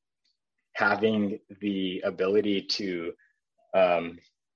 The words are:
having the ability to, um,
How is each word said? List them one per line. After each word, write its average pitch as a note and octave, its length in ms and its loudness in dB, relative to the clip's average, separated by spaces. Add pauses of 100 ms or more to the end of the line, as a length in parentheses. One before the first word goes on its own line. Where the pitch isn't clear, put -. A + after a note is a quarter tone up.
(760)
having G#2 680 0 (200)
the F#2+ 400 -4
ability G2 640 0
to, F2 500 -6 (600)
um, E2+ 440 2 (380)